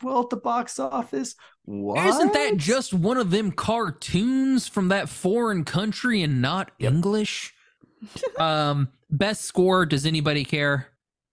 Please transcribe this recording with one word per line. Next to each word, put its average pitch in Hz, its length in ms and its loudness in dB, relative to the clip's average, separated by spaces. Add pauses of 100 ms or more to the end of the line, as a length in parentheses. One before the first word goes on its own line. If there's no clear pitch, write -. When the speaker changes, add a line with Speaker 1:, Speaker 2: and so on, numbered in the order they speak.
Speaker 1:
well 254 220 0
at 240 60 -8
the 247 80 -4
box 240 420 -4
office? 262 560 -6 (280)
What?" 104 440 -2
Speaker 2:
Isn't 330 260 4
that 285 240 2
just 202 360 0
one 190 240 2
of 208 140 0
them 202 200 2
cartoons 233 1160 0
from 190 220 0
that 190 200 2
foreign 202 560 0
country 214 580 0
and 139 180 2
not 170 380 -2
Speaker 1:
Yep. 117 140 0
Speaker 2:
English? 202 680 0
Speaker 3:
<laughs> - 800 -10
Speaker 2:
Um, 147 500 0 (200)
best 196 320 -2
score, 185 460 4
does 139 180 0
anybody 151 400 0
care? 143 420 0 (440)